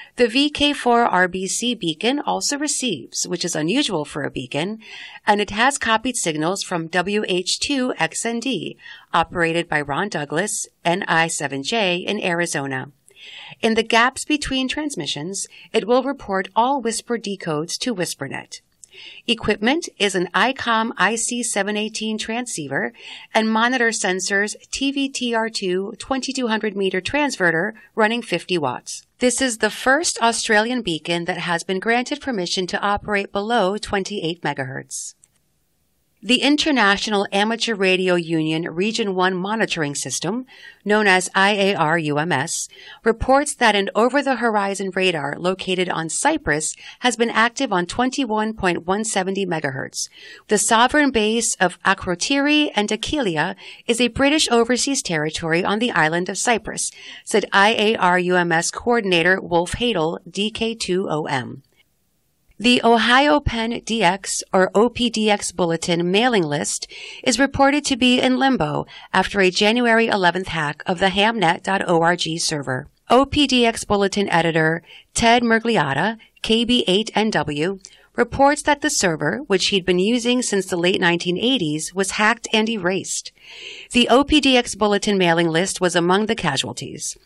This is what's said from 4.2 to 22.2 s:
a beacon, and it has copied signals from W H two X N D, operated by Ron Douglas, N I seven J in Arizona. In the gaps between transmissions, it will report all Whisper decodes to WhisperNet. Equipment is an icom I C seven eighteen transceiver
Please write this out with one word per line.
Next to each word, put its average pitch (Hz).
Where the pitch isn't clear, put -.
a 131
beacon, 156
and 208
it 196
has 247
copied 226
signals 165
from 165
W 196
H 180
two 254
X -
N 233
D, 233
operated 170
by 151
Ron 143
Douglas, 160
N 175
I 165
seven 139
J 180
in 202
Arizona. 143
In 226
the 220
gaps 233
between 262
transmissions, 190
it 190
will 247
report 196
all 254
Whisper 226
decodes 175
to 247
WhisperNet. -
Equipment 233
is 196
an 175
icom 226
I 196
C 233
seven 208
eighteen 214
transceiver 220